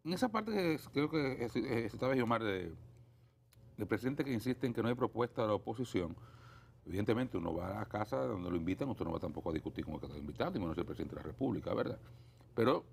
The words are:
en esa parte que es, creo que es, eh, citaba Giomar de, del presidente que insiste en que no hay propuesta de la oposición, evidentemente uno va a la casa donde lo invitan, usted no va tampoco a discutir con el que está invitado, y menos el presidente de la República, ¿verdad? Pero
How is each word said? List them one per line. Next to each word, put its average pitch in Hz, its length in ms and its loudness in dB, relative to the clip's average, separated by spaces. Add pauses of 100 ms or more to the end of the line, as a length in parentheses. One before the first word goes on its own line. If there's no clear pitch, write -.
en 160 80 0
esa 247 180 4
parte 214 200 0
que 180 240 4
es, - 140 -4
creo 143 200 2
que 139 360 2
es, 113 100 -4
eh, 113 360 2
citaba 127 260 2
Giomar 117 260 4
de, 92 320 0 (1000)
del 120 100 -4
presidente 131 380 0
que 135 80 -2
insiste 123 340 0
en 120 80 0
que 117 80 0
no 117 60 2
hay 120 80 2
propuesta 123 460 0
de 107 60 2
la 104 60 4
oposición, 104 640 -2 (680)
evidentemente 107 540 2
uno 82 160 0
va 87 140 -2
a 104 120 -4
la 107 60 -4
casa - 300 -2
donde 107 340 -2
lo 85 60 2
invitan, 120 320 0
usted 104 160 -2
no 82 80 -2
va 82 80 -2
tampoco 80 300 -4
a - 20 0
discutir - 320 -4
con 76 100 -6
el 73 60 -6
que - 60 -8
está 71 120 -10
invitado, 120 380 -2
y 117 40 0
menos 85 160 -2
el 87 80 0
presidente - 300 -6
de 76 80 -8
la 78 60 -8
República, 110 440 -2
¿verdad? - 280 0 (560)
Pero 120 360 4